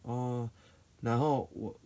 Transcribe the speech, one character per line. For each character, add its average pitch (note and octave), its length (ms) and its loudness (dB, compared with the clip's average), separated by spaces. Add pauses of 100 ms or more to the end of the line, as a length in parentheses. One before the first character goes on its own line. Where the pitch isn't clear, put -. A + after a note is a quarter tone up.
哦。” B2 460 -2 (520)
然 A#2+ 180 2
后 C#3+ 340 2
我， G#2+ 220 -8 (100)